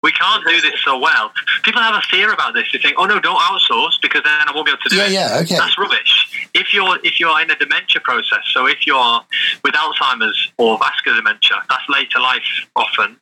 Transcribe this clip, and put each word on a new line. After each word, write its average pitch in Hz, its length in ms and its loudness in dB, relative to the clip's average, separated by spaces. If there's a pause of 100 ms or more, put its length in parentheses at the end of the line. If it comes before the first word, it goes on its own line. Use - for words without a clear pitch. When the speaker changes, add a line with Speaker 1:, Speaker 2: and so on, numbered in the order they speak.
Speaker 1:
we 160 100 2
can't 180 340 0
do 165 140 2
this 165 220 -2
so 135 160 0
well." 127 340 2 (300)
People 233 180 0
have 226 140 2
a - 80 0
fear 208 280 0
about 127 220 -2
this. - 180 -2
They 131 80 -4
think, - 180 0
"Oh - 80 2
no, 202 140 2
don't - 200 0
outsource, 165 640 0
because 139 220 0
then 151 240 2
I 147 60 -4
won't 151 140 -4
be 147 40 2
able 139 120 -2
to - 60 -2
do 190 80 2
Speaker 2:
Yeah, 202 100 2
Speaker 1:
it." 196 40 0
Speaker 2:
yeah, 151 300 0
okay. 175 160 -2
Speaker 1:
That's 170 200 0
rubbish. - 760 0
If 180 200 0
you're, 180 300 2
if 160 160 0
you're 160 220 2
in 160 100 -2
a 151 60 2
dementia 147 440 0
process, 110 380 0 (140)
so 127 140 2
if 147 200 0
you're 123 320 2 (440)
with 139 100 0
Alzheimer's 139 840 -2
or 113 200 2
vascular 135 400 0
dementia, 104 520 0
that's 131 200 -2
later 131 300 0
life 123 280 0 (280)
often. 110 460 -2